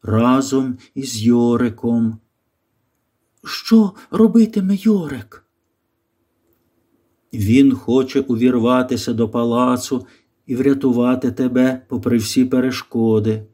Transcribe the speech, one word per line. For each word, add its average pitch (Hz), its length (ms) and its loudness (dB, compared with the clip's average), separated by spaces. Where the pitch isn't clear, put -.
«Разом 127 760 0
із 117 280 -8
Йориком». 117 960 0
«Що - 480 2
робитиме 214 680 2
Йорик?» 156 680 -4
«Він 120 420 4
хоче 127 460 0
увірватися 123 920 0
до 113 160 -2
палацу 123 800 -2
і 127 100 -6
врятувати 127 760 0
тебе 127 560 -2
попри 120 300 -2
всі 117 260 0
перешкоди». 113 1080 -2